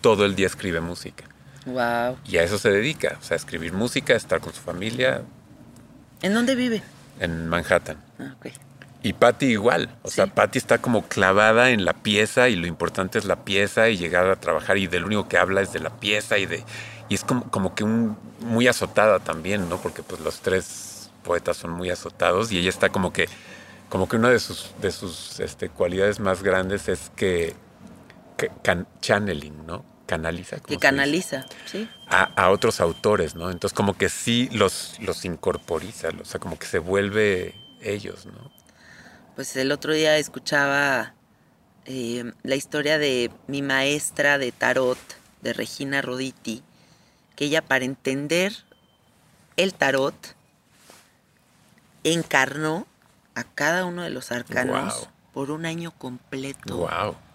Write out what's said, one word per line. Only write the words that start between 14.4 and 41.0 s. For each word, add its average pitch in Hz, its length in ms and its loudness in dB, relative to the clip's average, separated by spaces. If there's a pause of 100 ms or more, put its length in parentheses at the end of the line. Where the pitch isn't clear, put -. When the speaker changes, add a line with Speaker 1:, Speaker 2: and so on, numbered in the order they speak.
Speaker 1:
y 95 80 0
de 85 140 0
lo 85 60 -4
único 104 220 -2
que 95 100 4
habla 95 220 4
es 95 120 -2
de 80 80 -4
la 78 100 -4
pieza 104 480 -2
y 95 80 0
de, 85 180 -6 (440)
y 101 80 0
es - 80 -4
como, 123 260 -2
como 95 240 -2
que - 80 -4
un, 110 340 2 (240)
muy 117 280 2
azotada 104 500 4
también, 87 500 -4
¿no? 87 100 -4
Porque 82 260 -8
pues 87 160 -14
los 78 200 -6
tres - 680 -4 (140)
poetas 87 320 -2
son 85 160 -8
muy 90 180 -6
azotados 90 600 0
y - 60 0
ella 90 100 2
está 92 220 2
como 90 220 0
que, 80 160 0 (600)
como 92 200 0
que - 80 -2
una 117 140 4
de 120 80 6
sus, - 320 -8 (100)
de 95 120 0
sus, - 480 -12
este, - 280 -6
cualidades 95 520 0
más 95 240 0
grandes 95 440 0
es 92 280 -4
que, 87 400 0 (800)
que - 160 -4 (100)
can-, 87 240 0 (140)
channeling, 80 680 -2
¿no? 82 180 -10 (220)
Canaliza, 85 520 -6
¿cómo - 80 -18
Speaker 2:
Que 147 80 -4
Speaker 1:
se - 20 -8
dice? - 40 -6
Speaker 2:
canaliza, 139 680 0 (200)
sí. 220 220 -8 (180)
Speaker 1:
A, 92 160 4 (140)
a 92 140 6
otros 104 300 2
autores, 90 540 0
¿no? 87 160 -6
Entonces 90 260 -4
como 196 220 2
que 95 100 2
sí 120 440 -2
los, 104 480 0
los - 240 -6
incorporiza, 87 840 -4 (100)
o - 40 -14
sea, - 140 -10
como 87 180 -8
que - 100 -14
se 98 120 -2
vuelve 98 800 0 (260)
ellos, 101 440 -8
¿no? - 260 -20 (840)
Speaker 2:
Pues 135 220 -10
el 135 160 0
otro 147 220 -2
día 156 240 4
escuchaba, 139 960 0 (720)